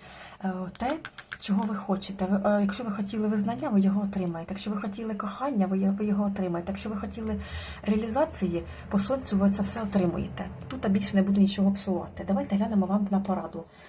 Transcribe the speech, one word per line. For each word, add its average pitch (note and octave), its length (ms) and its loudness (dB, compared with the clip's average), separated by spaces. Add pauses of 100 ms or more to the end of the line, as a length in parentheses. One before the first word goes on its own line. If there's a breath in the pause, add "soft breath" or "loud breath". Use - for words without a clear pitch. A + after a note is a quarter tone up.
(440 loud breath)
е, F#3+ 100 -2 (240)
те, C4+ 200 -2 (420)
чого G3+ 220 2
ви G#3 120 -2
хочете. F#3+ 500 -4
Ви, G3 200 2
е, G#3 180 4
якщо G3+ 220 0
ви A3 60 -4
хотіли G#3+ 380 -2
визнання, A3+ 400 0
ви G3+ 120 4
його G3 220 4
отримаєте. F3+ 520 -4
Якщо G3+ 160 -6
ви G3+ 100 -2
хотіли A3 340 -6
кохання, G3+ 520 -2
ви, F#3+ 240 2
ви G3+ 140 0
його G3+ 200 2
отримаєте. F#3 480 -2
Якщо G3+ 160 -6
ви G#3+ 80 -4
хотіли G#3 440 -4 (420 loud breath)
реалізації, G#3+ 800 2 (260 loud breath)
по G3+ 100 2
сонцю C4 400 2
ви G3+ 120 6
це G3+ 120 2
все A3+ 200 0
отримуєте. F#3 640 0 (220)
Тут B3+ 160 -8
я G#3 60 2
більше G3+ 260 2
не F#3+ 60 8
буду G3 180 4
нічого G3 320 6
псувати. F#3+ 540 -4
Давайте G#3 300 0
глянемо G#3 300 4
вам G3 240 2
на G3 100 4
пораду F3+ 440 -2 (240 loud breath)